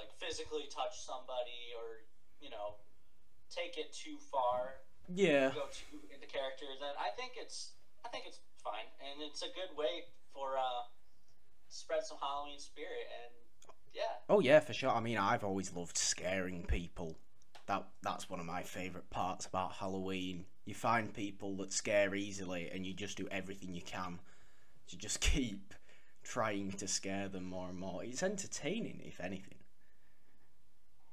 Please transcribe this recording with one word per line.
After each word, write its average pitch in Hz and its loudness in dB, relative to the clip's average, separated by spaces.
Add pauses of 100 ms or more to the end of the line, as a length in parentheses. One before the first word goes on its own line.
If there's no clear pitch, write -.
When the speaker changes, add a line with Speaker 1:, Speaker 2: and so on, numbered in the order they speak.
Speaker 1:
like, - -6
physically 156 -2
touch - -2
somebody 120 -4
or, 113 -6 (340)
you 147 -8
know, 104 -4 (760)
take 170 -2
it 151 -2
too 156 -4
far, - 2 (260)
Speaker 2:
Yeah. 156 8
Speaker 1:
go 139 -2
too - -6 (140)
into 131 -8
character, 135 -2 (160)
then 143 -2
I - 2
think 254 -4
it's, - -6 (340)
I - -4
think - -4
it's - -6 (240)
fine, 107 0 (180)
and 143 -6
it's 151 -4
a 165 -2
good 170 -4
way 156 2 (280)
for, 135 0
uh, 127 2 (840)
spread - 2
some 156 -4
Halloween 143 0
spirit, 139 -4 (160)
and 123 -6 (580)
yeah. - 0 (100)
Speaker 2:
Oh 202 10
yeah, 151 12
for 120 -2
sure. 131 4
I 113 6
mean, 113 2
I've 104 6
always 95 2
loved 87 -2
scaring 90 2
people. 85 0 (480)
That, 98 2 (160)
that's 90 0
one 87 -2
of 85 -2
my 87 0
favourite 90 -4
parts 92 2
about 92 0
Halloween. 95 0 (180)
You 101 -4
find 113 4
people 101 -2
that 95 -2
scare 101 6
easily, 95 -2
and 92 -2
you 95 -2
just 98 -4
do 95 0
everything 95 -2
you 175 -4
can 90 -4 (640)
to 90 -6
just 98 -2
<laughs> - 8
keep 110 2 (480)
trying 104 2
to 98 -4
scare 95 0
them 95 -4
more 92 -2
and 92 -4
more. 92 -2
It's 127 -2
entertaining, 190 0
if - -8
anything. - -4 (1500)